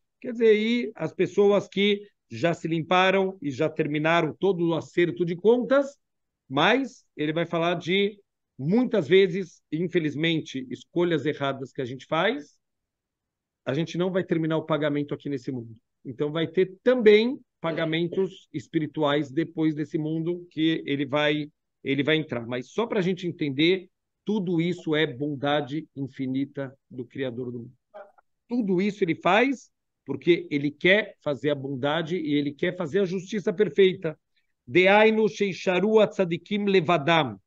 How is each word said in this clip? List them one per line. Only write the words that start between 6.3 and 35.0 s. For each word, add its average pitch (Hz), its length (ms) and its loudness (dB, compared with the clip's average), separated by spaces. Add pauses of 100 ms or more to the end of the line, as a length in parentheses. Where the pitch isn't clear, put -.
mas 208 560 0 (120)
ele 151 160 -2
vai 165 140 -2
falar 170 280 0
de, 196 420 0 (400)
muitas 190 520 0
vezes, 185 520 2 (120)
infelizmente, 156 1000 -2
escolhas 165 560 -2
erradas 135 460 -4
que 139 100 -8
a - 20 -4
gente 123 220 -12
faz, 220 500 -4 (1080)
a 127 80 -4
gente 165 240 -4
não 180 160 -2
vai 180 100 0
terminar 160 360 0
o 156 80 -4
pagamento 147 480 -2
aqui - 140 -10
nesse 139 220 -6
mundo. 117 240 -10 (300)
Então, 147 260 -4
vai 160 160 -2
ter 185 360 0
também 240 580 6 (200)
pagamentos 165 920 -2
espirituais 151 800 -2
depois 160 440 -2
desse 151 220 -6
mundo 165 540 -4
que 160 340 0
ele 139 220 -4
vai, 147 440 0 (320)
ele 135 200 -2
vai 151 140 2
entrar. 120 300 -4
Mas 123 240 -8
só 220 160 -2
pra 233 140 -2
gente 180 260 -2
entender 165 640 -2 (360)
tudo 185 360 -2
isso 170 340 -2
é 156 120 2
bondade 143 880 -4
infinita 135 800 -6 (160)
do 123 140 -12
Criador 123 480 -8
do 120 80 -10
mundo. 127 120 -16 (760)
Tudo 202 320 0
isso 202 240 0
ele 165 100 0
faz 240 560 0 (360)
porque 165 440 0
ele 147 200 -2
quer 196 500 2
fazer 147 300 -2
a 147 40 0
bondade 143 640 -4
e 151 180 -2
ele 143 180 0
quer 180 240 -4
fazer 175 240 -2
a 202 40 2
justiça 190 480 -4
perfeita. 185 640 2 (480)
Deainu 208 640 6